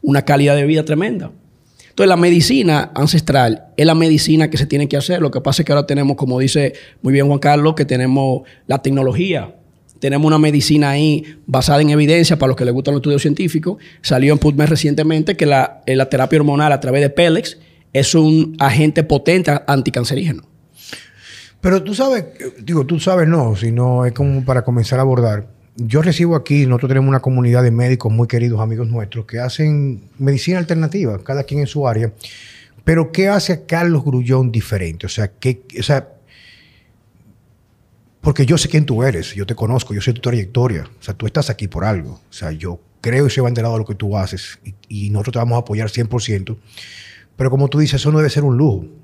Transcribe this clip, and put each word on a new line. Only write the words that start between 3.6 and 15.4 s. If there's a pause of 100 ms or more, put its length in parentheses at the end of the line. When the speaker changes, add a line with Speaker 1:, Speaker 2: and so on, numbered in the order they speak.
Speaker 1:
es
la
medicina
que
se
tiene
que
hacer.
Lo
que
pasa
es
que
ahora
tenemos,
como
dice (280)
muy
bien
Juan
Carlos,
que
tenemos (220)
la
tecnología. (440)
Tenemos
una
medicina
ahí (240)
basada
en
evidencia,
para
los
que
les
gustan
los
estudios
científicos. (240)
Salió
en
pubmed
recientemente
que